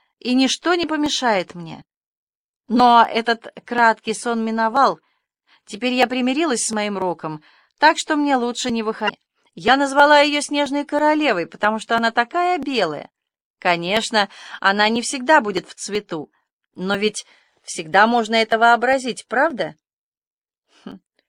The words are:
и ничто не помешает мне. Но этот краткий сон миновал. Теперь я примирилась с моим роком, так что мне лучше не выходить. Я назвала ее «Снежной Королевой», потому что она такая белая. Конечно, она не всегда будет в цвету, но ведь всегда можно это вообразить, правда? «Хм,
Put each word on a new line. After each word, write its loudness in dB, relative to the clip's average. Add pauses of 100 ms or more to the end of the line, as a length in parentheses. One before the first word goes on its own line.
(180)
и -2
ничто 0
не -2
помешает -2
мне. -16 (840)
Но 6
этот -2 (140)
краткий 0
сон -4
миновал. 0 (640)
Теперь -4
я 2
примирилась -2
с -6
моим -4
роком, -6 (380)
так 6
что -4
мне 0
лучше -4
не -2
выходить. -6 (360)
Я 2
назвала 6
ее 2
«Снежной -2
Королевой», 0
потому -2
что -4
она 0
такая -2
белая. -4 (480)
Конечно, 0 (320)
она 2
не -2
всегда 2
будет -4
в -20
цвету, -10 (440)
но -4
ведь -4 (360)
всегда 2
можно 0
это 2
вообразить, 2
правда? -2 (1080)
«Хм, -20 (280)